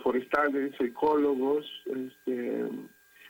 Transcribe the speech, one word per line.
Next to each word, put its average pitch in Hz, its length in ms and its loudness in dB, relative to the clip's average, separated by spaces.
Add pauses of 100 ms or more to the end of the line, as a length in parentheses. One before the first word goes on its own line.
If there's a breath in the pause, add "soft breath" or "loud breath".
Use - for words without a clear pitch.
forestales, 139 800 0
ecólogos, 143 840 2 (220)
este, 123 800 -4 (640 loud breath)